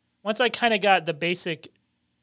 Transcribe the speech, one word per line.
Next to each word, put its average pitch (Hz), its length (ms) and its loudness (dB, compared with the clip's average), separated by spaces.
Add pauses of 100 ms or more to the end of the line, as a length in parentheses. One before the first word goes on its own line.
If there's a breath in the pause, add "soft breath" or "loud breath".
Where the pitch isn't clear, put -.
(220)
Once 214 180 -2
I 247 80 2
kinda 226 300 0
got 185 280 2
the 165 80 -2
basic 170 540 -4 (540)